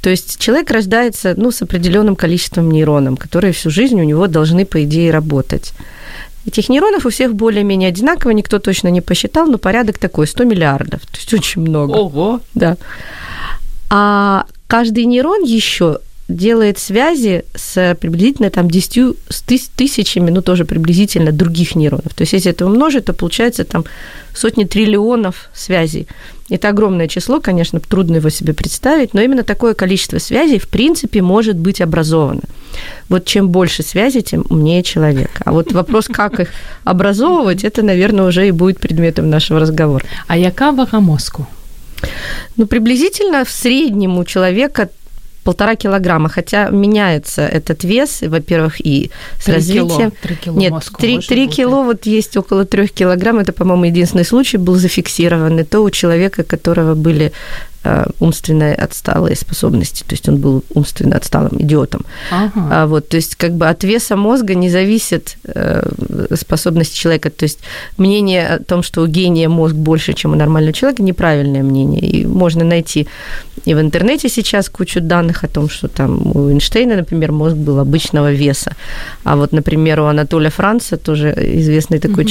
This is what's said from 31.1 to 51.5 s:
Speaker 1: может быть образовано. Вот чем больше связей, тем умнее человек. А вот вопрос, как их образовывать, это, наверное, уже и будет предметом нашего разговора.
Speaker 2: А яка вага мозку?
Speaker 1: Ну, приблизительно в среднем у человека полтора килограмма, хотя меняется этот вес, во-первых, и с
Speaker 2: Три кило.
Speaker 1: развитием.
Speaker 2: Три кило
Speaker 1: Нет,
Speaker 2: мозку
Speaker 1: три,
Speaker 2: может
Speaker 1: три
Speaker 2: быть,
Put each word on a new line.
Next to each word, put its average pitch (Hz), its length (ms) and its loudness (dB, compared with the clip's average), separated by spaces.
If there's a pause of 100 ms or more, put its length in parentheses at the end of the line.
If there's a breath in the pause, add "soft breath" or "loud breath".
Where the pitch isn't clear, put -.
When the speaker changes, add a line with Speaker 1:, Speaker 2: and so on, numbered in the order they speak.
Speaker 1:
может 202 360 2
быть 185 240 -2
образовано. 160 600 0 (680 loud breath)
Вот 180 160 0
чем 196 240 2
больше 175 340 2
связей, 240 380 0
тем 160 280 -2
умнее 165 340 2
человек. 151 460 0 (160)
А 131 60 0
вот 165 220 2
вопрос, 202 340 0
как 247 320 -2
их 175 100 -2 (340 loud breath)
образовывать, 202 800 2
это, 220 180 0
наверное, 196 460 4
уже 180 200 4
и 190 40 4
будет 180 280 2
предметом 160 500 0
нашего 156 300 2
разговора. 156 440 2 (240 loud breath)
Speaker 2:
А 170 100 2
яка 185 340 2
вага 254 280 2
мозку? 156 460 0 (1120 loud breath)
Speaker 1:
Ну, 220 100 4
приблизительно 269 760 2
в - 60 -4
среднем 214 680 0
у 180 80 0
человека 202 600 0 (560)
полтора 202 320 0
килограмма, 185 540 0
хотя 202 400 -2
меняется 196 720 0
этот 156 420 -2
вес, 240 380 0
во-первых, 160 640 -2
и 143 220 0 (300 loud breath)
с - 60 -8
Speaker 2:
Три - 80 2
кило. 170 340 2
Speaker 1:
развитием. 208 240 2 (100)
Speaker 2:
Три 170 140 -6
кило 165 240 -2
Speaker 1:
Нет, 185 120 2
Speaker 2:
мозку - 300 -6
Speaker 1:
три, 247 140 2
Speaker 2:
может - 140 -6
Speaker 1:
три 262 160 4
Speaker 2:
быть, - 100 -4